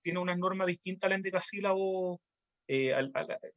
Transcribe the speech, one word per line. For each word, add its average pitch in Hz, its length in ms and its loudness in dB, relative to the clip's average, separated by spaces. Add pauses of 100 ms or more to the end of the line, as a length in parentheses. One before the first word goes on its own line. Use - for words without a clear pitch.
tiene 170 180 -2
unas 180 180 0
normas 185 300 0
distintas 185 400 -2
al 196 60 2
endecasílabo, 190 1040 0 (480)
eh, 135 260 2
al, 135 200 0
al, - 240 -4 (180)